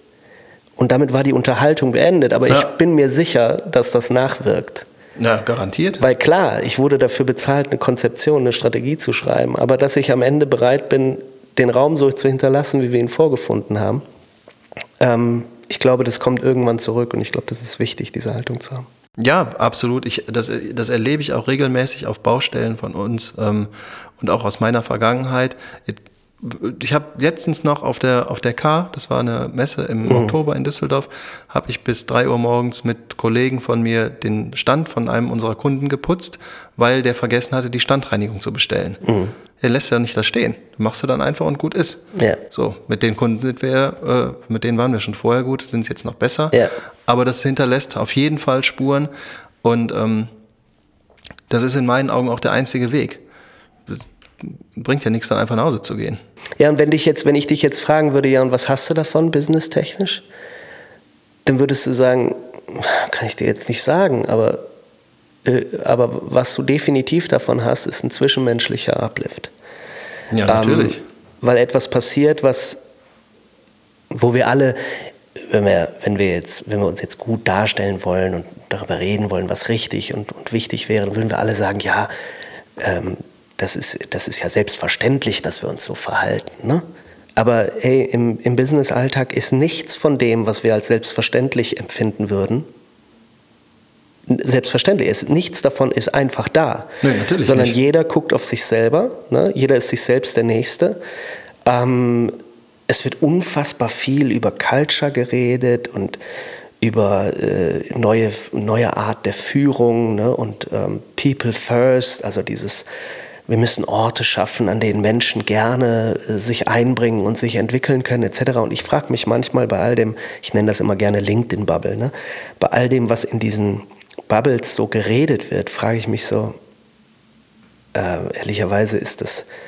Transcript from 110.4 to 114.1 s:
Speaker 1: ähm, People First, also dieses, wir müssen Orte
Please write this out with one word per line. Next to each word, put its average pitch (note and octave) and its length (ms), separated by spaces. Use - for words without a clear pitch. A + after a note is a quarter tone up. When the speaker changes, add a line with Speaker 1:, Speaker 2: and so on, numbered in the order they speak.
Speaker 1:
ähm, G#2 300
People C3+ 380
First, B2+ 680
also G2+ 200
dieses, - 420
wir A2+ 100
müssen A#2 260
Orte A2 400